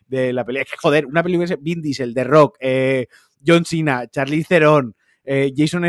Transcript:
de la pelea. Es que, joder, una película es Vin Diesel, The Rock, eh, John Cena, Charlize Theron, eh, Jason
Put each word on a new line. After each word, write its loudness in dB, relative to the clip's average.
de -2
la -4
pelea. -6
Es -10
que, -12
joder, 2
una -2
película -2
es -6
Vin -6
Diesel, -6
The -2
Rock, 4
eh, 0
John 4
Cena, -2
Charlize -4
Theron, 4
eh, -2
Jason 0